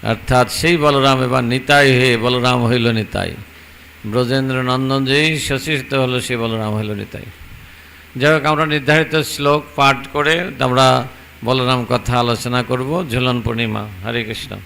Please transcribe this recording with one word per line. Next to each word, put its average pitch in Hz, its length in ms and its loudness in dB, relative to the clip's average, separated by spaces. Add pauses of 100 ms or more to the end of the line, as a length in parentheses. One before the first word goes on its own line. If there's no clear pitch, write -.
অর্থাৎ 117 480 0
সেই 170 240 0
বলরাম 139 460 2
এবার 127 220 0
নিতাই 135 540 4
হয়ে 127 180 4
বলরাম 123 480 0
হইল 117 280 2
নিতাই। 98 420 -4 (720)
ব্রজেন্দ্র 127 560 0
নন্দন 131 420 0
যেই 147 340 0
শশীত 139 560 -4
হলো, 127 260 0
সেই 123 160 -4
বলরাম 110 380 -2
হইল 107 200 -4
নিতাই। - 280 -12 (920)
যাই 143 160 4
হোক, 151 120 0
আমরা 156 220 2
নির্ধারিত 151 560 0
শ্লোক 143 420 0 (120)
পাঠ 139 200 4 (160)
করে 160 380 0 (100)
আমরা 127 460 4 (380)
বলরাম 127 400 0
কথা 123 360 0
আলোচনা 120 420 0
করব। 131 480 -2
ঝুলন 123 300 0
পূর্ণিমা। 110 460 -4 (180)
হরে 117 200 -4
কৃষ্ণ। 107 420 -10